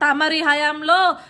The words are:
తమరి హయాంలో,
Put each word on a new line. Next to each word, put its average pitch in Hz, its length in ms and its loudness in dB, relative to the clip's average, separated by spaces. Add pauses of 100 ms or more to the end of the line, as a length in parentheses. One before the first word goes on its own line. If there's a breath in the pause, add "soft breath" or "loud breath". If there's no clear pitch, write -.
(100)
తమరి 311 340 -2
హయాంలో, 302 720 0 (120 loud breath)